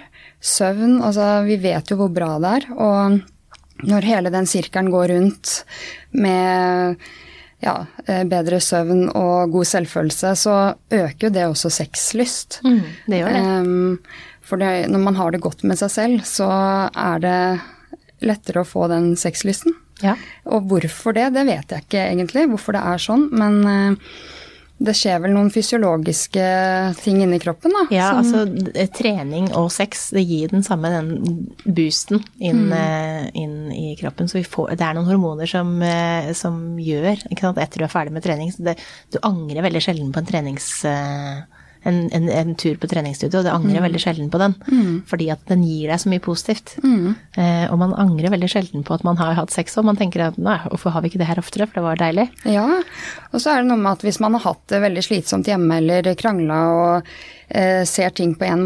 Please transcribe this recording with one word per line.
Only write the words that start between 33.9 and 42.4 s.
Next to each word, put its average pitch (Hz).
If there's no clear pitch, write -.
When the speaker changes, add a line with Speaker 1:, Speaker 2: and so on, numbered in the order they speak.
Speaker 2:
kroppen, 151
så 180
vi 175
får, -
det -
er 156
noen 170
hormoner 170
som, 175
eh, 170
som 170
gjør, 165
ikke 185
sant, 185
etter 151
du 160
er 151
ferdig 156
med 160
trening, 160
så 175
det, 170
du -
angrer 160
veldig 165
sjelden 147
på 139
en 160
trenings-, 143
eh, 143
en, 175
en, 165
en 160